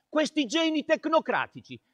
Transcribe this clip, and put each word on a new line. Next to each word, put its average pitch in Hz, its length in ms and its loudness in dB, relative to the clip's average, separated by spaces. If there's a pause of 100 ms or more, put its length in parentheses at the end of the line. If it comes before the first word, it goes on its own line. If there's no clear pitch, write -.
Questi 294 360 0
geni 311 380 0
tecnocratici 196 960 -2 (140)